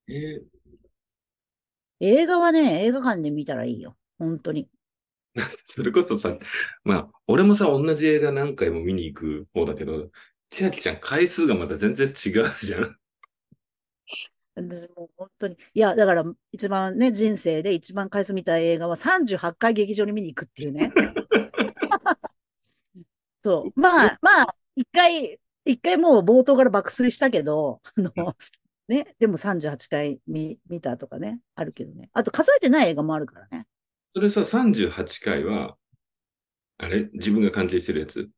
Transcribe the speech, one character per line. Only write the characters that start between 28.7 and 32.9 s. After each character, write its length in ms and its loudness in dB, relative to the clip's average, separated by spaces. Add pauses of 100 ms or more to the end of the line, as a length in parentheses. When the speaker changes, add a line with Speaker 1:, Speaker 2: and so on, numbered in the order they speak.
Speaker 2:
ね、 300 -2
で 80 4
も 100 0
三 220 -4
十 100 -4
八 180 -10
回 400 -4
見、 400 -8
見 140 -12
た 160 -6
と 100 -16
か 100 -16
ね、 220 -10 (160)
あ 80 -8
る 80 -8
け 140 -14
ど 80 -20
ね。 180 -20
あ 120 0
と 80 -2
数 260 2
え 20 2
て 80 2
な 160 6
い 60 4
映 60 -2